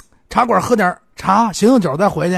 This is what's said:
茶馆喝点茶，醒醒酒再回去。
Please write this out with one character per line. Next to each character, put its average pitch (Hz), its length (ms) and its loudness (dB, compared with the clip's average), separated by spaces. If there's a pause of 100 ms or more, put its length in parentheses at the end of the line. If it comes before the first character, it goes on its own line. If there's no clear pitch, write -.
(280)
茶 233 160 0
馆 208 160 0
喝 240 160 0
点 180 180 0 (220)
茶， 208 340 0
醒 208 200 2
醒 262 100 4
酒 170 160 -2
再 196 100 0
回 156 220 -2
去。 180 100 -2